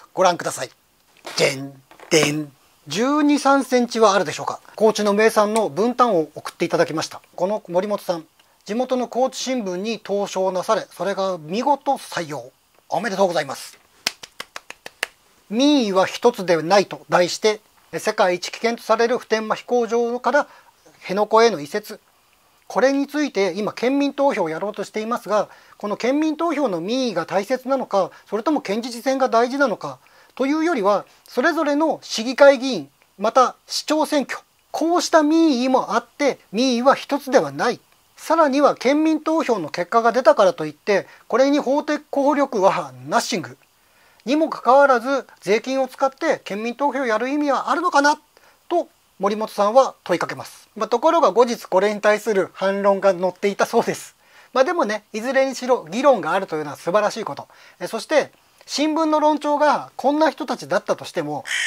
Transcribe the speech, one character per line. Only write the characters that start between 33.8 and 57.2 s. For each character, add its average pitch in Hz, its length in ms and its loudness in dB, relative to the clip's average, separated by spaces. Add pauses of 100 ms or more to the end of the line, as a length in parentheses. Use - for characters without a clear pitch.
長 302 200 0
選 294 200 0
挙、 - 140 -10 (300)
こ 339 280 0
う 294 40 2
し - 80 -6
た 320 140 6
民 302 400 2
意 262 60 0
も 226 260 0
あ - 20 2
っ - 80 -2
て、 - 320 -2 (140)
民 247 240 0
意 233 80 -2
は 262 100 6
一 - 240 -2
つ 254 140 -8
で 240 80 6
は 147 120 0
な 160 200 -2
い。 156 80 -8 (380)
さ - 180 -2
ら 311 140 4
に 277 120 0
は 220 140 4
県 294 280 0
民 311 160 2
投 320 220 -2
票 226 160 0
の 151 120 -6
結 - 200 -6
果 226 140 2
が 233 80 4
出 240 100 0
た 294 140 6
か 208 100 4
ら 175 80 4
と 156 140 -8
い - 20 -8
っ 151 40 -12
て、 190 340 -2 (200)
こ 220 100 0
れ 269 120 4
に 294 80 2
法 285 240 0
的 294 300 -4
効 277 240 2
力 269 260 0
は 165 320 0 (140)
ナ 190 100 0
ッ 226 40 4
シ - 160 -4
ン 160 40 -4
グ。 127 160 -16 (680)
に 254 100 0
も 311 140 0
か - 120 -10
か 233 120 4
わ 277 120 8
ら 254 140 4
ず、 254 260 -4 (140)
税 214 220 0
金 262 200 -4
を 254 60 -2
使 277 180 -2
っ 269 60 0
て 294 320 -2
県 202 180 -8
民 233 140 -6
投 277 180 -2
票 269 60 -4
を 269 80 -4
や 214 100 0
る 247 120 -4
意 294 80 -2
味 294 120 0
は 233 220 -2
あ - 20 2
る 339 80 0
の 359 80 0
か 285 140 4
な 294 160 2 (480)
と、 339 200 -2 (300)
森 202 180 -2
本 214 140 -6
さ 202 160 0
ん 214 80 2
は 262 220 4 (100)
問 180 100 0
い 156 40 -2
か 165 80 -2
け 156 80 -10
ま 127 100 -14
す。 - 320 -20
ま 208 80 -4
あ、 - 20 -4
と 233 120 0
こ 311 120 4
ろ 330 80 2
が 214 120 6
後 226 120 4
日 233 220 -2
こ - 160 2
れ 208 120 0
に 208 60 -8
対 208 220 2
す 226 120 -2
る 185 200 0
反 196 280 -2
論 196 200 2
が 196 100 4
載 180 200 -2
っ - 20 -20
て - 160 -2
い 196 80 -4
た 220 80 0
そ 226 160 2
う - 20 -6
で 175 100 -4
す。 - 220 -14 (380)
ま 254 80 2
あ、 - 20 4
で 349 80 2
も 339 140 0
ね、 208 260 -6
い 214 80 -8
ず 247 140 -4
れ 269 120 2
に 262 100 -6
し 247 120 -8
ろ 247 240 0
議 233 100 -4
論 262 200 4
が 156 100 -6
あ 190 80 0
る 190 80 -4
と 165 80 -6
い 156 60 -4
う - 20 -8
の 139 80 -10
は 120 60 -14
素 170 160 -4
晴 208 100 2
ら 190 80 0
し 233 80 -10
い 202 60 -8